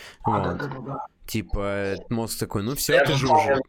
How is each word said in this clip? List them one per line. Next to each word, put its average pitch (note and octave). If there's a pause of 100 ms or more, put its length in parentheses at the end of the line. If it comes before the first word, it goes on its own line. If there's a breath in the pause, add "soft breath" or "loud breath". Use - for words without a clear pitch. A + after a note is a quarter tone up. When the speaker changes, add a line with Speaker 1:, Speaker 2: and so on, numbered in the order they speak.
(240 loud breath)
Speaker 1:
А, G#2
да, F2+
Speaker 2:
Вот. -
Speaker 1:
да, C#3
да, C3+
да. C3+ (200)
Speaker 2:
Типа, G2+ (160)
мозг A2+
такой: G#2
"Ну A#2+
все, C#3+
Speaker 1:
Я C3+
Speaker 2:
ты -
Speaker 1:
же -
Speaker 2:
же C3
Speaker 1:
сам, D#3
Speaker 2:
уже, C#3
Speaker 1:
я C3+